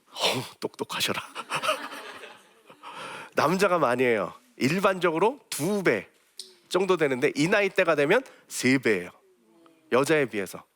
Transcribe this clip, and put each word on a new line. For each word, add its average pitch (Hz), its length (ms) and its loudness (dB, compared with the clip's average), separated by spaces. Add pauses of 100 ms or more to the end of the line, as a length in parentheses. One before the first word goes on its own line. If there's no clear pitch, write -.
(100)
어, - 340 -2 (160)
똑똑하셔라. - 640 -6
<laughs> - 520 -4 (1600)
남자가 180 440 2
많이 127 260 2
해요. 104 280 2 (240)
일반적으로 185 840 0 (100)
두 190 320 -2
배 120 260 0 (600)
정도 185 280 2
되는데 135 400 0
이 147 120 2
나이 208 200 2
때가 170 260 2
되면 156 280 2 (260)
세 131 300 2
배예요, 92 320 0 (840)
여자에 143 340 4
비해서. 98 380 -8 (120)